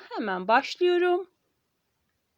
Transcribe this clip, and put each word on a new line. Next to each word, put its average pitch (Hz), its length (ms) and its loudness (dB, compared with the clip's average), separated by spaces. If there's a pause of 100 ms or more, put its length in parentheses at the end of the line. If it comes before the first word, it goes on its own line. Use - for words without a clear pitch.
hemen 196 400 -6
başlıyorum. 349 840 2 (1080)